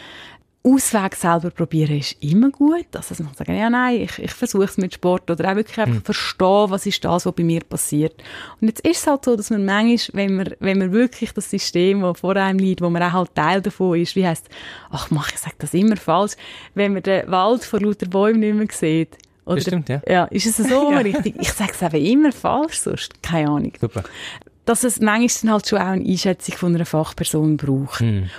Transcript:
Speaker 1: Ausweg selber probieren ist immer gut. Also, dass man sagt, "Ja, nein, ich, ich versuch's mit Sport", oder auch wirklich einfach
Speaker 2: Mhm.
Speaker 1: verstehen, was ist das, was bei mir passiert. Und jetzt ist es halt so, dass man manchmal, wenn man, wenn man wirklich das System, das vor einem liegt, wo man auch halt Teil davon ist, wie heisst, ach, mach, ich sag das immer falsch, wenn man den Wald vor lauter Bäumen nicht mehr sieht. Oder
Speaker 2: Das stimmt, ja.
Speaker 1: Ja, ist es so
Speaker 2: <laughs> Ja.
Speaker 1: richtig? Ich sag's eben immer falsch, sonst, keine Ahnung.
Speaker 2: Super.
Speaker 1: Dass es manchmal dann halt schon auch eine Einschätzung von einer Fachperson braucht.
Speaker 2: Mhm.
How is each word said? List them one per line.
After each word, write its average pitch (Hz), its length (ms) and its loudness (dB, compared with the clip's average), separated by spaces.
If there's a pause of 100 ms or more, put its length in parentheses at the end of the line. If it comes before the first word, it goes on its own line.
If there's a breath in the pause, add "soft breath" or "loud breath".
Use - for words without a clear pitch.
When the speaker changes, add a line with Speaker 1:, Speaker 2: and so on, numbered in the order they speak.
(640 loud breath)
Speaker 1:
Ausweg 233 540 2
selber 170 340 2
probieren 156 460 0
ist 143 260 -6
immer 202 280 4
gut. 311 340 2 (100)
Also, - 200 -10
dass - 60 -10
man 151 120 -8
sagt, - 160 -10
"Ja, 202 220 0
nein, 247 320 2
ich, - 160 -8
ich - 140 -8
versuch's 196 440 0
mit 185 160 -2
Sport", 180 380 0
oder 185 220 0
auch 196 40 0
wirklich 214 220 -4
einfach 208 220 2
Speaker 2:
Mhm. - 40 -14
Speaker 1:
verstehen, 202 680 2
was 190 140 -2
ist - 180 -2
das, 175 220 0
was 185 100 0
bei 170 100 0
mir 165 160 2
passiert. 156 540 -2 (460 loud breath)
Und 220 80 4
jetzt 220 180 -2
ist 330 120 2
es - 80 -4
halt 277 180 2
so, 240 120 4
dass 208 120 -8
man 208 160 0
manchmal, 220 440 2 (180)
wenn 190 100 0
man, 185 240 -4
wenn 190 180 0
man 185 140 0
wirklich 233 400 0
das - 160 -6
System, 196 540 0
das 180 180 -2
vor 190 160 0
einem 190 220 2
liegt, 185 240 0
wo 175 80 0
man 170 120 0
auch 175 100 0
halt 180 220 -2
Teil 170 280 2
davon 185 360 0
ist, 170 180 -2
wie 185 100 2
heisst, 165 240 -4 (400 loud breath)
ach, - 200 -8
mach, 147 220 0
ich - 60 -12
sag - 220 -12
das 147 120 -6
immer 208 240 2
falsch, 175 360 0 (420 loud breath)
wenn 202 180 0
man 190 100 -2
den 190 280 0
Wald 202 340 2
vor 208 160 -4
lauter 202 260 -2
Bäumen 202 340 2
nicht 214 140 0
mehr 214 160 0
sieht. 160 460 0 (300)
Oder 180 100 0
Speaker 2:
Das 139 80 -2
stimmt, 180 240 -2
ja. 139 180 -4
Speaker 1:
Ja, 180 200 4
ist - 200 -2
es 220 100 0 (120)
so 285 240 4
Speaker 2:
<laughs> - 0 -
Ja. 285 60 4
Speaker 1:
richtig? 214 420 -2
Ich - 120 -4
sag's - 280 -6
eben 156 240 0
immer 262 280 4
falsch, 285 480 -2
sonst, - 420 -8
keine 160 260 -2
Ahnung. 147 320 -2
Speaker 2:
Super. 110 220 -4 (640 loud breath)
Speaker 1:
Dass 233 180 2
es - 160 -2
manchmal 220 280 4 (140)
dann 220 100 2
halt 208 160 0
schon 208 100 2
auch 190 80 0
eine 190 180 -2
Einschätzung 185 520 -2
von 175 200 0
einer 165 100 0
Fachperson 156 720 0
braucht. 139 460 -2
Speaker 2:
Mhm. 101 360 0